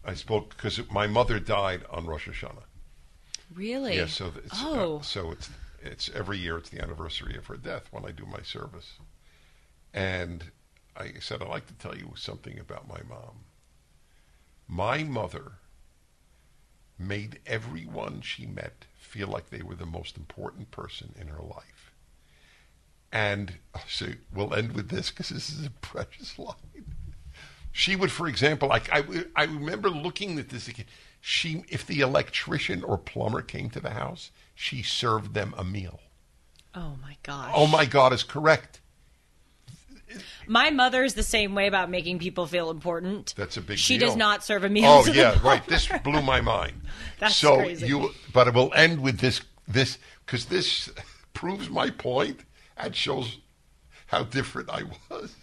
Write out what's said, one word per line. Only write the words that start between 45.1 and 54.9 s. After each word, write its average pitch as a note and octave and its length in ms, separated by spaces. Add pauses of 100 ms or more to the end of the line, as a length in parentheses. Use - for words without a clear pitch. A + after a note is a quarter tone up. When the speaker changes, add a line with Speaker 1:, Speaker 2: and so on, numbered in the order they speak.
Speaker 2:
the C3+ 40
Speaker 1:
yeah, B2+ 160
Speaker 2:
plumber. B2 160
Speaker 1:
right. C3+ 200
This E3 200 (140)
blew D3 200
my C3 180
mind. A2 400 (200)
Speaker 2:
<laughs> - 200
That's G#3 160
Speaker 1:
so C#3+ 220
Speaker 2:
crazy. D3+ 280
Speaker 1:
you, C#3 260 (200)
but B2 160
it A#2 60
will B2+ 200
end D#3+ 280
with C3 180
this, B2+ 220 (260)
this, B2 300 (280)
'cause A#2+ 200
this - 440 (440)
proves F#3+ 360
my C#3+ 200
point D3 500 (360)
and - 200
shows C3 420 (680)
how - 180
different - 460
I - 120 (260)